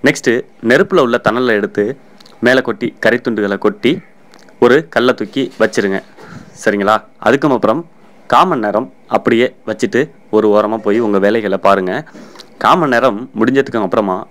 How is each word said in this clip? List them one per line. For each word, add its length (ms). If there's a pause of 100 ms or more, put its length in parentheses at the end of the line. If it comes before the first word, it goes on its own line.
Next 220 (420)
நெருப்புல 360
உள்ள 100 (100)
தணலை 320
எடுத்து 260 (600)
மேல 200
கொட்டி, 220 (160)
கறித்துண்டுகளை 600
கொட்டி 280 (720)
ஒரு 120 (180)
கல்லை 260
தூக்கி 220 (180)
வச்சிருங்க. 380 (640)
சரிங்களா? 340 (320)
அதுக்கும் 280
அப்புறம் 240 (520)
கால் 180
மணி 160
நேரம் 220 (280)
அப்படியே 300 (240)
வச்சுட்டு 320 (340)
ஒரு 200
ஓரமா 300
போய் 200
உங்க 200
வேலைகளை 420
பாருங்க. 260 (680)
கால் 180
மணி 140
நேரம் 240 (200)
முடிஞ்சதுக்கு 460
அப்புறமா 320 (120)